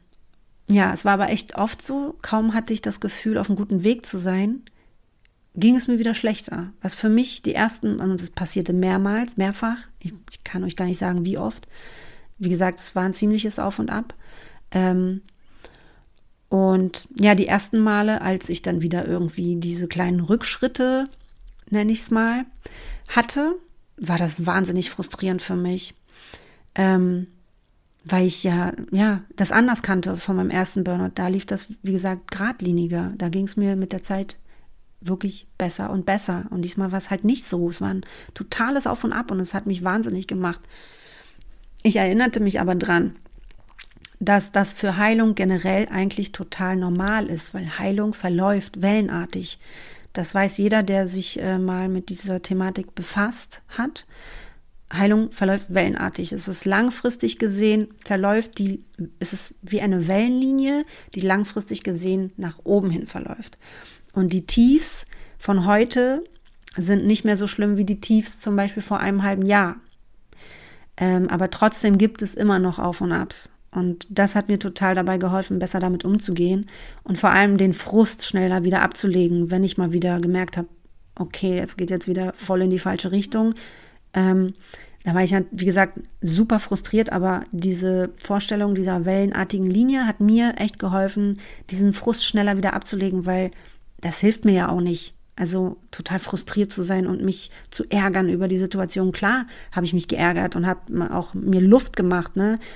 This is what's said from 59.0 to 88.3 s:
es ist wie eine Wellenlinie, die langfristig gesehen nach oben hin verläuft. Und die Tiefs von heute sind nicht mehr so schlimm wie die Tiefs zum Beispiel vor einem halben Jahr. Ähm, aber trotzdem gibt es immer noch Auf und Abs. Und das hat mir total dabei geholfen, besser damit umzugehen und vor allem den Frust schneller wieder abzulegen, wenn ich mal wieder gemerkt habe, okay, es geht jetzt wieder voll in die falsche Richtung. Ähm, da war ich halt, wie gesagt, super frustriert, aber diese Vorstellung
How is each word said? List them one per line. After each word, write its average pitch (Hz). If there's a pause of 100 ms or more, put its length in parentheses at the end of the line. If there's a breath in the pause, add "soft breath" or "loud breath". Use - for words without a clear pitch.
es 175
ist -
wie 196
eine 185
Wellenlinie, 262 (320 loud breath)
die 190
langfristig 202
gesehen 185
nach 170
oben 196
hin -
verläuft. - (560 loud breath)
Und 185
die 185
Tiefs 254 (320 loud breath)
von 190
heute 247 (520)
sind 190
nicht 208
mehr 208
so 202
schlimm 208
wie 202
die 202
Tiefs 220
zum 208
Beispiel 202
vor -
einem 196
halben 196
Jahr. 196 (1200 loud breath)
Ähm, 185
aber 185
trotzdem 214
gibt 214
es 196
immer 202
noch 180
Auf 175
und 175
Abs. - (200)
Und 180
das 202
hat 202
mir 202
total 190
dabei 185
geholfen, 185
besser 185
damit 180
umzugehen 190 (360 loud breath)
und 180
vor 196
allem 202
den 190
Frust -
schneller 185
wieder 185
abzulegen, 175
wenn 185
ich 185
mal 175
wieder 175
gemerkt 180
habe, 170 (480)
okay, 180
es -
geht 185
jetzt 180
wieder 185
voll 185
in 185
die 180
falsche 185
Richtung. 220 (600 loud breath)
Ähm, 185 (500 loud breath)
da 170
war 185
ich 185
halt, 190
wie 185
gesagt, 190 (200)
super 208
frustriert, 214
aber 185
diese 185
Vorstellung 202